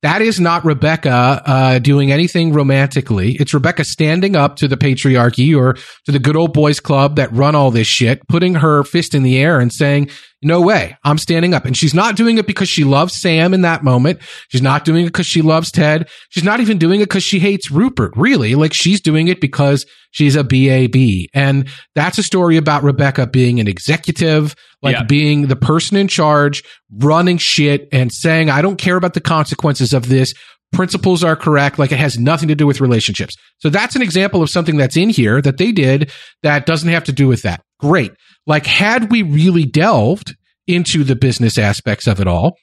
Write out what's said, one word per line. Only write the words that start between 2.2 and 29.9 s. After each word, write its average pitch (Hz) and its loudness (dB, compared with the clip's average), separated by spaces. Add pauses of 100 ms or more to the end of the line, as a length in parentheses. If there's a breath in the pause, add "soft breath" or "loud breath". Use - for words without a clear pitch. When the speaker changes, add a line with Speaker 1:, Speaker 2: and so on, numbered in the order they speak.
Speaker 1:
romantically. 135 0
It's 147 -2
Rebecca 151 -2
standing 175 0
up 143 0
to 147 -2
the 131 -2
patriarchy 131 2
or 127 2 (280 loud breath)
to 147 -2
the 143 2
good 143 0
old 165 0
boys 147 2
club 143 0
that 135 -2
run 143 2
all 135 2
this 113 0
shit, 123 0
putting 180 0
her 147 2
fist 170 -4
in 139 2
the 127 2
air 151 2
and 123 0
saying, 143 0 (300 loud breath)
"No 165 0
way, 175 0
I'm 147 2
standing 170 0
up." 147 -2
And 131 -2
she's 147 0
not 214 0
doing 226 2
it 214 0
because 196 -4
she 156 0
loves 139 0
Sam 170 0
in 190 2
that 165 0
moment. 131 2 (300 loud breath)
She's 127 -2
not 139 0
doing 165 2
it 170 -4
'cause 180 -4
she 165 0
loves 160 0
Ted. 156 0 (220 loud breath)
She's 165 -6
not 214 0
even 214 0
doing 175 2
it 202 0
'cause 190 -2
she 190 0
hates 196 -2
Rupert, 160 -2
really. 131 0
Like, 151 0
she's 190 0
doing 156 0
it 180 -2
because 139 0 (240 soft breath)
she's 147 2
a 147 0
B 131 2
A 131 2
B. 110 0
And 139 0 (280 loud breath)
that's 156 -2
a 214 -2
story 175 2
about 147 -2
Rebecca 139 0
being 123 0
an 110 0
executive, 151 -2 (280 soft breath)
like, 123 0
Speaker 2:
Yeah. 117 -4
Speaker 1:
being 147 2
the 131 0
person 151 0
in 196 2
charge, 147 0 (380 loud breath)
running 165 2
shit 143 0
and 127 0
saying, 160 0
"I 139 0
don't 190 -2
care 180 -2
about 180 -2
the - -2
consequences 147 -2